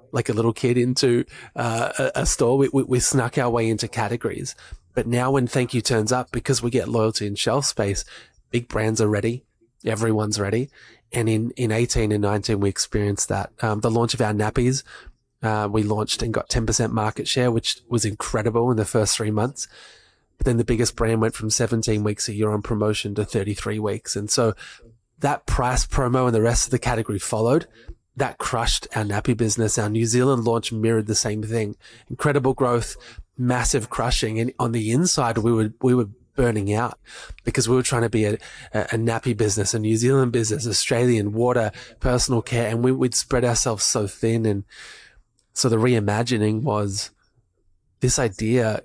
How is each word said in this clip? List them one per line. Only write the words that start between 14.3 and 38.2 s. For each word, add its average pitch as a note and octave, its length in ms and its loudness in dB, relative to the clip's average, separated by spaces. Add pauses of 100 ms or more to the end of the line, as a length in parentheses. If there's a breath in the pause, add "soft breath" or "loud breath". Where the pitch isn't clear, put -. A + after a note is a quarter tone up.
nappies, A#2+ 520 0 (580 loud breath)
uh, G#2+ 260 2
we G#2+ 140 2
launched G#2 400 -2
and A2+ 100 -4
got - 160 -2
ten A2+ 180 0
percent A#2 260 0
market G#2+ 340 -2
share, B2 240 2
which - 380 -2
was A2+ 160 0
incredible A2+ 640 0
in A#2+ 60 2
the A2 80 2
first G#2+ 320 0
three G#2+ 160 -2
months. A2 340 -2 (720 loud breath)
But - 60 -2
then A#2+ 140 2
the A#2 60 2
biggest A2+ 320 0
brand A2+ 240 2
went A2 140 2
from A2 160 -6
seventeen A2+ 540 0
weeks G#2+ 240 -2
a A2+ 60 -6
year G#2+ 160 0
on G#2 120 -2
promotion G#2+ 540 -2
to G#2 80 0
thirty-three G#2 540 -4
weeks. G#2 360 -4
And G#2 160 -6
so A2+ 240 2 (640 loud breath)
that - 280 -2
price B2+ 400 0
promo B2+ 400 2
and A#2+ 80 2
the A2 80 4
rest A#2 240 2
of - 40 -6
the B2+ 80 2
category A2+ 400 -2
followed. A#2+ 480 0 (500 loud breath)
That B2+ 220 -4
crushed - 560 -2
our A2 100 -2
nappy G#2 320 -2
business. A2 420 0
Our G#2 120 -2
New A2 160 0
Zealand B2 380 2
launch A#2 280 0
mirrored A2 340 2
the G#2+ 80 0
same G#2+ 280 -2
thing. G#2+ 340 -4 (320 loud breath)
Incredible C3+ 460 2
growth, A#2+ 420 0 (400 loud breath)
massive B2 540 0
crushing. A2+ 500 -2
And A#2+ 180 -2
on A#2+ 140 0
the A2 180 -2
inside, B2+ 460 2
we A#2 160 2
were, A2 300 2
we B2+ 120 4
were A#2+ 140 2 (260)
burning G#2+ 380 0
out A2+ 260 -2 (460 loud breath)
because A2 240 0
we B2 80 4
were B2+ 60 4
trying A#2+ 200 0
to A#2 60 2
be G#2+ 160 2